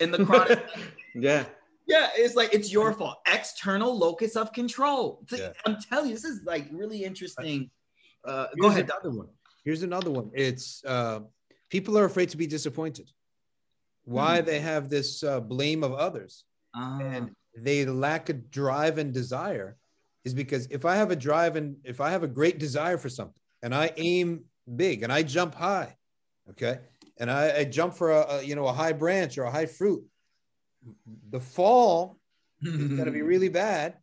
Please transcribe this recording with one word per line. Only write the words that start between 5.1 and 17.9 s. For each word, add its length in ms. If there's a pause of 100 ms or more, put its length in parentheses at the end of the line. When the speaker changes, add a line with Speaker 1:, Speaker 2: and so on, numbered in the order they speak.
Speaker 1:
Th- 140
Speaker 3:
Yeah. 100 (120)
Speaker 1:
I'm 120 (120)
telling 200
you, 60
this 100
is, 180
like, 260
really 360
interesting. 640 (540)
Uh, 280
Speaker 3:
Here's 80
Speaker 1:
go 60
ahead. 240
Speaker 3:
another 260
one. 120 (340)
Here's 200
another 280
one. 220
It's, 520
uh, 360 (480)
people 280
are 80
afraid 260
to 60
be 100
disappointed. 600 (920)
Why 380
Speaker 1:
Hmm. 40
Speaker 3:
they 140
have 300
this, 340
uh, 160
blame 460
of 80
others 500 (320)
Speaker 1:
Ah. 260
Speaker 3:
and 300 (280)
they 260
lack 440